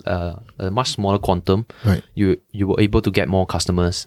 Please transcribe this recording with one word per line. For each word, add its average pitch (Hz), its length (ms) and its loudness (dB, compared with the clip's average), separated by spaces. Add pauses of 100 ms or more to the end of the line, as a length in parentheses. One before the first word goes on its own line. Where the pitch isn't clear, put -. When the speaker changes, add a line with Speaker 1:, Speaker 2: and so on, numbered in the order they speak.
Speaker 1:
uh, 87 320 -4 (220)
a 95 100 -4
much 120 220 -2
smaller 101 260 0
quantum, 95 480 0 (200)
Speaker 2:
Right. 95 180 2 (100)
Speaker 1:
you, 95 240 2 (140)
you 101 160 -2
were 98 140 2
able 107 200 2
to 104 80 -2
get 92 200 0
more 95 180 2
customers 90 600 -2